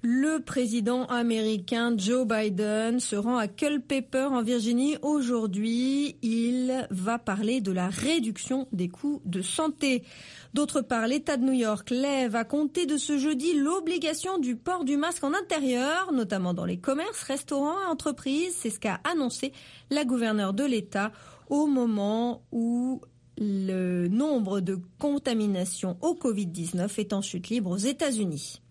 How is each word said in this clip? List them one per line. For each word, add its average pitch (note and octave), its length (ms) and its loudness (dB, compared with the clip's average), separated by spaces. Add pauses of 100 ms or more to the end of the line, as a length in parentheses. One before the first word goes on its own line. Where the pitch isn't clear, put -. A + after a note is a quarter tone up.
Le C#4 340 2
président B3 640 0
américain A#3 880 0
Joe A#3 300 2
Biden G#3+ 760 2
se - 160 -2
rend A#3 220 2
à G#3+ 100 0
Culpeper C4+ 840 0
en B3 120 2
Virginie A#3+ 580 2
aujourd'hui. B3 1200 0
Il B3 720 0
va G3+ 280 -2
parler A3 440 0
de G3 100 0
la F3+ 160 2
réduction B3+ 840 -2
des F3+ 180 -2
coûts C#4+ 340 -4
de F3+ 160 -2
santé. C#4 640 0 (480)
D'autre C#4+ 300 0
part, A3+ 240 0
l'État C#4 320 0
de A#3+ 80 2
New C4 80 4
York G#3+ 340 0
lève B3+ 480 2
à A3+ 80 2
compter D4 400 0
de D4 140 0
ce D4 180 0
jeudi D4+ 380 2
l'obligation E4 840 0
du B3 200 0
port F4 280 -2
du C#4+ 140 2
masque E4 260 0
en C#4 80 0
intérieur, D#4+ 800 0
notamment F#3+ 400 0
dans F3 140 -2
les F3+ 100 -2
commerces, D4+ 460 -2
restaurants C#4+ 580 -2
et F#4+ 100 -2
entreprises. D4+ 680 -2
C'est A#3 100 -4
ce G#3+ 120 -6
qu'a G#3 200 -2 (100)
annoncé C4+ 420 -2 (360)
la D4 160 0
gouverneure A3 480 0
de G3 120 0
l'État G#3+ 480 -2 (360)
au D4 180 2
moment A#3 840 2
où A#3+ 480 0 (380)
le F#3 680 0
nombre A3 520 2
de F#3 180 -2 (200)
contaminations G#3 1040 0
au F4 120 2
covid G#3 340 0
dix-neuf F3 500 -4
est G3+ 160 -2
en G3 80 0
chute F3+ 260 -6
libre G#3+ 220 0
aux F#3 80 -2
États-Unis. G#3+ 840 -2 (100)